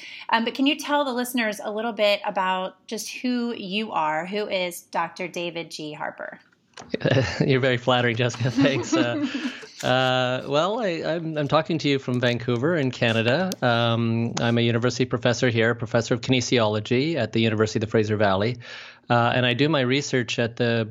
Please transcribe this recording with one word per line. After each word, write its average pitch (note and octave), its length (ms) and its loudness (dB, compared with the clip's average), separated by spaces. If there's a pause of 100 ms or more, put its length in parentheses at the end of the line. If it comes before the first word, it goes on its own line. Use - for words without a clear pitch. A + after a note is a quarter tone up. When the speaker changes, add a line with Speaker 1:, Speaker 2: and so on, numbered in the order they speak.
(300)
Speaker 1:
Um, A3+ 140 2
but A#3+ 100 -2
can C4+ 140 0
you D4+ 100 2
tell D4 280 0
the C4 80 -2
listeners A#3+ 500 -2
a G#3+ 80 -6
little A3 220 -4
bit G3+ 300 4
about F#3 640 -2
just G#3+ 240 -8
who A#3+ 460 -2
you G3+ 360 -4
are? D#3 360 0
Who G#3 200 -4
is F3+ 280 -2 (160)
Doctor E3+ 380 -4
David E3+ 420 -6
G. D3+ 220 -10
Harper? - 440 -10 (540)
Speaker 2:
<laughs> - 480 0
You're C#3 220 4
very B2+ 160 2
flattering, A#2+ 400 2
Jessica. A#2+ 340 0
Thanks. A3+ 420 2
Uh, D4 320 0 (300)
Speaker 1:
<laughs> - 280 -14
Speaker 2:
uh, B2+ 640 2
well, F3+ 320 0
I, F3 240 -2
I'm, D#3+ 320 -4
I'm D3 100 0
talking D#3 300 2
to D3 100 -2
you C#3 100 4
from B2 220 -2
Vancouver A#2+ 560 0
in C3+ 160 0
Canada. A#2+ 600 2 (100)
Um, A#2 800 2
I'm A#2 160 2
a A#2 40 4
university A#2+ 440 2
professor B2+ 440 0
here, A2+ 260 4
professor A#2 380 0
of B2 60 0
kinesiology B2 960 2
at A#2 160 -2
the A#2 80 0
University A2 380 2
of G#2+ 40 -2
the G#2+ 60 0
Fraser G#2+ 300 2
Valley. G#2 400 2 (520)
Uh, A#2+ 240 4
and B2+ 120 2
I B2 80 2
do C#3 160 2
my D3+ 100 2
research B2+ 600 0
at A#2+ 180 -2
the A#2 340 0